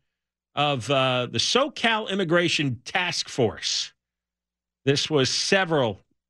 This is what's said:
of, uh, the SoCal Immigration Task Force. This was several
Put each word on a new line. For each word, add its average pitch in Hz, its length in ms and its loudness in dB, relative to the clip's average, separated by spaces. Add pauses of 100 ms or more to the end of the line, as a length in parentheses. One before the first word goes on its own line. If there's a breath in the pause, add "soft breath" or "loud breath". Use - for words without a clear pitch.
(540)
of, 139 360 -2
uh, 127 400 2
the 120 60 -6
SoCal 226 720 0
Immigration 170 800 0
Task 180 420 -4
Force. - 640 -2 (920)
This 139 240 0
was 151 180 2
several 160 720 0 (280)